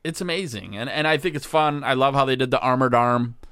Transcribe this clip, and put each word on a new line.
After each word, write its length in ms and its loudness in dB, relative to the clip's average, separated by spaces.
it's 200 -8
amazing, 540 -6
and, 140 -8
and 160 -2
I 120 2
think 180 -4
it's 100 -8
fun. 380 0
I 100 0
love 200 2
how 100 4
they 120 2
did 140 -2
the 100 2
armored 340 2
arm, 420 2